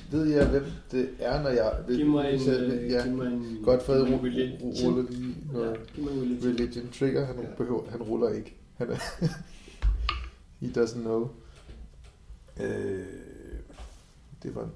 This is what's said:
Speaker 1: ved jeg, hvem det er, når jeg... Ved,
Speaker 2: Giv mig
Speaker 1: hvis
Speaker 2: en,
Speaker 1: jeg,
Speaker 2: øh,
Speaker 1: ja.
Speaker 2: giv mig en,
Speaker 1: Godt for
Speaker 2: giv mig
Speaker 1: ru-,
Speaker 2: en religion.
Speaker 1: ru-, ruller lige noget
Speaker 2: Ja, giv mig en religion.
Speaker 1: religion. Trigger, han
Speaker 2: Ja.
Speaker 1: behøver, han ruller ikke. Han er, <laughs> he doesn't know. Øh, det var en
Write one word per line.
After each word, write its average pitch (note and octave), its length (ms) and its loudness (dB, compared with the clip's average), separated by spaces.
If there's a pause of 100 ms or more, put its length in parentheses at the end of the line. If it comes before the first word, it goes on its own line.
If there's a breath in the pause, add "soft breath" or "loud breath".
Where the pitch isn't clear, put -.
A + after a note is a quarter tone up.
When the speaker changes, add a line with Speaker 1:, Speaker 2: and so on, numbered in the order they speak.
(120)
Speaker 1:
ved D#3 140 2
jeg, D3 220 6
hvem C#3 160 4 (280)
det B2+ 180 2 (100)
er, C3+ 220 0
når C#3+ 80 0
jeg... A2 380 2
Ved, B2 100 2
Speaker 2:
Giv D3+ 100 2
mig C#3+ 220 4
Speaker 1:
hvis C3+ 180 2
Speaker 2:
en, B2+ 60 6
Speaker 1:
jeg, B2 80 4
Speaker 2:
øh, A#2+ 300 0
Speaker 1:
ja. B2 120 4
Speaker 2:
giv B2+ 80 0
mig B2+ 160 0
en, A#2 360 -4
Speaker 1:
Godt B2+ 200 6
for C3+ 100 2
Speaker 2:
giv C3+ 140 6
mig B2 120 4
Speaker 1:
ru-, B2 60 -2
Speaker 2:
en B2 80 0
religion. B2+ 380 -2
Speaker 1:
ru-, B2 140 0
ruller B2 260 4
lige B2 240 -6 (180)
noget A#2 240 -2
Speaker 2:
Ja, - 180 -14
giv D3+ 80 -4
mig C#3+ 100 -2
en C3+ 80 0
religion. B2 280 0
Speaker 1:
religion. A#2+ 400 -2 (100)
Trigger, C3+ 260 2
han B2+ 160 -6
Speaker 2:
Ja. - 160 -8
Speaker 1:
behøver, A#2 340 -2
han A#2 100 -8
ruller A2+ 280 2
ikke. G#2+ 260 -4 (220)
Han A#2+ 120 -2
er, B2 80 -2 (240)
<laughs> - 1400 -2
he B2+ 60 -4 (140)
doesn't A#2 180 2
know. A2+ 300 2 (1300 loud breath)
Øh, G2+ 460 -4 (1400 loud breath)
det B2+ 120 -8
var A2 80 -6
en A2 120 -8